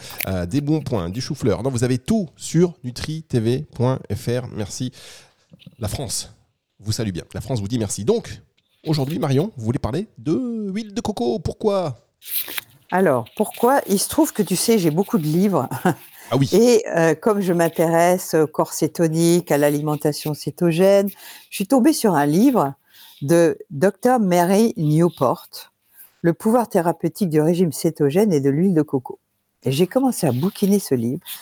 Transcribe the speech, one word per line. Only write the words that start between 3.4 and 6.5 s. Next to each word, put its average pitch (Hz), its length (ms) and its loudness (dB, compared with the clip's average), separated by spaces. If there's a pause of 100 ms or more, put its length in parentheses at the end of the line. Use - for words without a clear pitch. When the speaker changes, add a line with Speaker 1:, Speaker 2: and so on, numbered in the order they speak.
Speaker 1:
point 127 240 0 (140)
F - 140 -8
R. 123 280 -4
Merci. 107 360 -8 (880)
La 107 80 -6
France - 460 -8 (460)